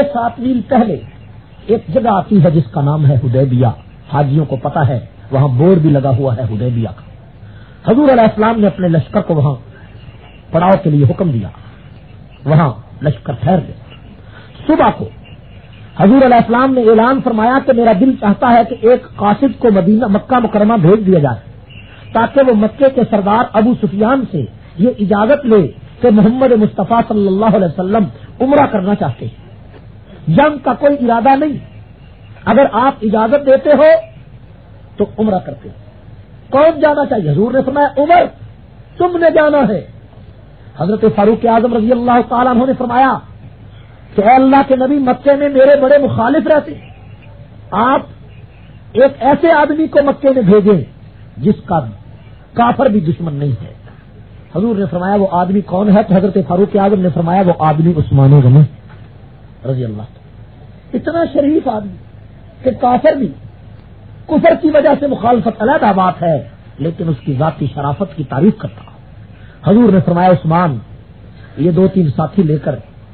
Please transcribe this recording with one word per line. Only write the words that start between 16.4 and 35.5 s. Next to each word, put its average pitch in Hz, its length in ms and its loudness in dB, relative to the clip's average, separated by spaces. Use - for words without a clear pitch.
نے 254 80 0
اعلان 226 420 2
فرمایا 240 420 0
کہ 269 80 2
میرا 226 260 2
دل 262 220 2
چاہتا 214 320 0
ہے 233 160 4
کہ - 120 -10
ایک 247 220 2
قاصد 208 440 -2
کو 247 120 0
مدینہ، 208 360 2
مکہ 208 320 0
مکرمہ 214 340 0
بھیج 202 320 2
دیا 185 140 2
جائے 127 200 -2
تاکہ 233 340 0
وہ 247 80 4
مکے 214 300 0
کے 240 140 0
سردار 208 340 0
ابو 220 280 2
سفیان 214 500 -2
سے 143 140 -4
یہ 208 120 2
اجازت 214 460 0
لے 208 220 2
کہ 247 80 4
محمد 240 420 2
مصطفیٰ 214 560 0
صلی 208 200 -2
اللہ 190 180 0
علیہ 202 220 2
وسلم 190 360 -2
عمرہ 277 260 2
کرنا 202 280 -4
چاہتے 135 300 -6
ہیں۔ - 220 -16
جنگ 285 360 2
کا 262 100 -2
کوئی 285 200 0
ارادہ 240 420 0
نہیں، 285 220 -4
اگر 262 260 4
آپ 254 300 0
اجازت 220 440 0
دیتے 269 240 2
ہو 285 140 4
تو 202 80 -2
عمرہ 214 260 -2
کرتے - 240 -16